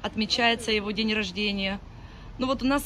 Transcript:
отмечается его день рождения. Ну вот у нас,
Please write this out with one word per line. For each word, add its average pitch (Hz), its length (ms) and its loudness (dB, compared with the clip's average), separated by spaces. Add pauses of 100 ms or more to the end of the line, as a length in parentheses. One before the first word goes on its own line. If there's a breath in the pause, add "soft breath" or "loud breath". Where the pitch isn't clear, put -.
отмечается 233 680 2
его 208 200 2
день 214 240 0
рождения. 202 640 -2 (580 loud breath)
Ну 247 80 0
вот 262 160 0
у 240 60 0
нас, 277 180 4